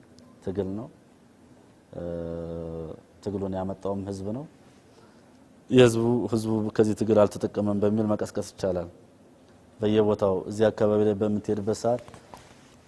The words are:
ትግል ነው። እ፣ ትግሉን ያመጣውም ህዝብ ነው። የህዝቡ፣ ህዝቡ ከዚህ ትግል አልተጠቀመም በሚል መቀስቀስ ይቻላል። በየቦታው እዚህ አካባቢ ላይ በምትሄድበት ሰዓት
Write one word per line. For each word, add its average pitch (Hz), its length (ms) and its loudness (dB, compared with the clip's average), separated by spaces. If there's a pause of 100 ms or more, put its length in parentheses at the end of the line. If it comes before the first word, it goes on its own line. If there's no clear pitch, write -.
(400)
ትግል 95 300 -4
ነው። 110 180 -10 (1000)
እ፣ - 120 -12 (1160)
ትግሉን 98 340 -4
ያመጣውም 95 500 -6
ህዝብ 95 260 -8
ነው። 131 140 -8 (1300)
የህዝቡ፣ 117 360 8 (180)
ህዝቡ 110 260 -2 (200)
ከዚህ 107 240 4
ትግል 107 240 2
አልተጠቀመም 104 640 2
በሚል 107 260 2
መቀስቀስ 104 420 -4
ይቻላል። 90 400 -4 (880)
በየቦታው 107 580 2 (120)
እዚህ 104 200 0
አካባቢ 107 360 2
ላይ 107 120 2
በምትሄድበት 104 640 -2
ሰዓት 120 240 -2 (840)